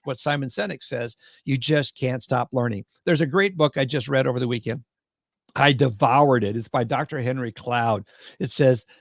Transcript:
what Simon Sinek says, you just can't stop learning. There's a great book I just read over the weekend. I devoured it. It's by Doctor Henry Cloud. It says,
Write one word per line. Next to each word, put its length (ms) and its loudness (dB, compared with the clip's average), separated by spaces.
what 140 -6
Simon 300 -4
Sinek 340 -8
says, 340 -8
you 140 -2
just 380 0
can't 260 -4
stop 300 -2
learning. 320 -2
There's 160 2
a 60 2
great 300 0
book 200 2
I 80 0
just 240 -4
read 180 0
over 140 -2
the 80 -2
weekend. 360 -4
I 160 6
devoured 720 4
it. 120 -2
It's 120 -6
by 160 -2
Doctor 360 -4
Henry 320 -4
Cloud. 540 -2
It 100 -4
says, 360 4